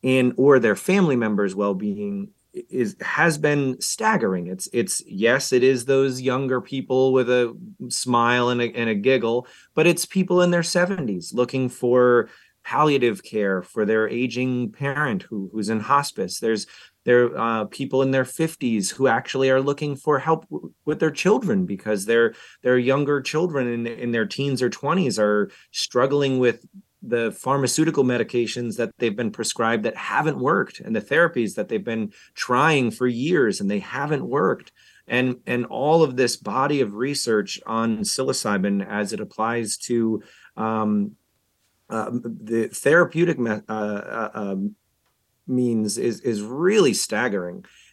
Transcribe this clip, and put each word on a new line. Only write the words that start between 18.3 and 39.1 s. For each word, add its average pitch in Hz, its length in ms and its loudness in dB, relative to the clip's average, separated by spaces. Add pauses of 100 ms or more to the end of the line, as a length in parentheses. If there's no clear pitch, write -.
who 131 160 2
actually 131 420 0
are 131 100 4
looking 143 360 -2
for 143 240 0
help 160 280 -2
w-, - 240 -10 (120)
with 151 160 -2
their 160 100 2
children 156 560 2
because 101 380 -4
their, 117 300 4 (280)
their 127 160 4
younger 139 420 2
children 151 460 -2
in, 117 220 -4
in 120 240 -6
their 113 140 0
teens 135 360 -2
or 120 80 2
twenties 143 480 -2
are 104 320 2 (220)
struggling 135 640 0
with 120 260 2 (380)
the 117 300 -2
pharmaceutical 139 720 0
medications 120 720 -2
that 117 220 -4
they've 110 180 -2
been 113 160 -4
prescribed 113 500 -2
that 113 140 -4
haven't 147 420 -2
worked 151 400 0
and - 160 -6
the 107 60 -2
therapies 143 560 2
that 101 100 -4
they've 107 160 -4
been 113 300 -4 (220)
trying 127 580 2
for 127 160 -2
years 123 520 0
and 101 80 -2
they 101 120 0
haven't 139 440 -4
worked. 143 460 -2 (380)
And, 123 360 -2
and 123 220 -2
all 151 380 2
of 127 120 0
this 123 200 2
body 135 440 -2
of 101 140 -2
research 113 720 -2
on 113 380 -2
psilocybin 101 840 -2
as 104 240 -4